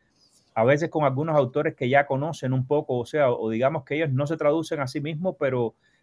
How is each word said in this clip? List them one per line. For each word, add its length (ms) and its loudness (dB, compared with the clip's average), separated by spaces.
a 100 2
veces 260 4
con 140 0
algunos 320 0
autores 400 0
que 120 -2
ya 180 4
conocen 460 -4
un 140 0
poco, 320 0
o 80 -4
sea, 240 2
o 200 -2
digamos 340 0
que 120 -4
ellos 140 0
no 160 0
se 100 -2
traducen 440 0
a 80 -4
sí 120 -6
mismos, 380 -6
pero 380 -2